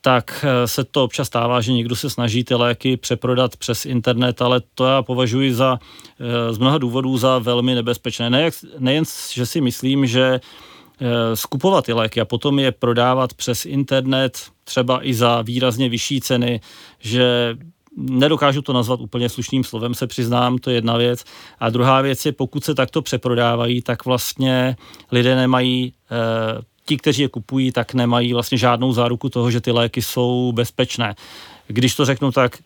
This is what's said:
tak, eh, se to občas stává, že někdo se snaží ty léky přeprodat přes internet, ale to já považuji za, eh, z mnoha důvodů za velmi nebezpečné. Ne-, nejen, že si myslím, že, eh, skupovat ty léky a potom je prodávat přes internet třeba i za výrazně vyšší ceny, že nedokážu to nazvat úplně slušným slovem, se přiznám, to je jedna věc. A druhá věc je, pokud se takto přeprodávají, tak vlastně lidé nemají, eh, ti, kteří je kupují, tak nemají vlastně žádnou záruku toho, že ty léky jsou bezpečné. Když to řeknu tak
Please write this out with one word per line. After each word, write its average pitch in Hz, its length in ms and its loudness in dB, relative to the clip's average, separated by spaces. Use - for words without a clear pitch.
tak, 127 420 2
eh, 123 200 2
se 135 160 -2
to 135 200 0
občas 127 240 -2
stává, 120 340 0
že 117 100 0
někdo 120 240 0
se 143 140 -6
snaží 120 340 -2
ty 117 120 0
léky 120 420 0
přeprodat 123 600 -2
přes - 280 -6
internet, 123 560 0
ale 123 200 2
to 131 100 0
já 131 160 4
považuji 127 520 0
za, 127 260 2
eh, 120 340 -2
z 107 40 -6
mnoha 131 200 4
důvodů 131 400 0
za 127 220 4
velmi 123 360 0
nebezpečné. 120 540 -4
Ne-, 143 200 2
nejen, 135 240 2
že 123 120 -2
si 160 160 -2
myslím, 131 440 0
že, 127 340 2
eh, 120 340 0
skupovat 165 500 0
ty 120 80 -2
léky 113 280 0
a 110 40 2
potom 139 340 -2
je 135 120 2
prodávat 123 600 0
přes - 320 -6
internet 135 840 -2
třeba 127 440 0
i 131 60 -2
za 117 280 2
výrazně 123 480 0
vyšší 120 320 -2
ceny, 120 400 0
že 120 580 0
nedokážu 139 640 2
to 139 120 -4
nazvat 123 260 0
úplně 120 300 -4
slušným 127 340 -2
slovem, 120 300 -6
se 123 140 -4
přiznám, 123 500 0
to 127 120 -4
je 123 60 0
jedna 117 220 0
věc. 123 260 0
A 113 100 0
druhá 123 320 4
věc - 240 -2
je, 151 60 2
pokud 135 320 -6
se 151 120 -2
takto 135 260 0
přeprodávají, 120 800 0
tak - 240 -4
vlastně 127 680 0
lidé 127 240 4
nemají, 127 580 2
eh, 113 640 -4
ti, 151 120 0
kteří 143 240 0
je 139 60 2
kupují, 131 440 -2
tak 120 220 -4
nemají 120 400 2
vlastně 120 240 -2
žádnou 123 360 2
záruku 120 360 0
toho, 120 220 0
že 117 100 0
ty 123 100 -2
léky 117 300 0
jsou 123 500 0
bezpečné. 120 640 -2
Když 120 280 0
to 147 100 2
řeknu 135 260 0
tak 123 340 2